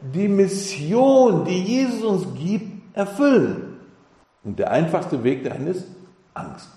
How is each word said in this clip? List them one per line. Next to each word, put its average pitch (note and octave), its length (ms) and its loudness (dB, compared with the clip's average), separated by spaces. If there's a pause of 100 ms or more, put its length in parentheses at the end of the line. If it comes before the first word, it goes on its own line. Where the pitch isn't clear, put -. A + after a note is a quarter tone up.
die D#3 280 -2
Mission, G3 1160 4
die F3+ 180 -2
Jesus A#3 420 -2
uns F#3+ 220 0 (100)
gibt, - 600 -6
erfüllen. A3+ 840 2 (640)
Und G2+ 140 -10
der G2 120 -2
einfachste C#3+ 540 -2
Weg D3 200 0
dahin C3+ 220 -6
ist F#3 180 -6 (500)
Angst - 420 -16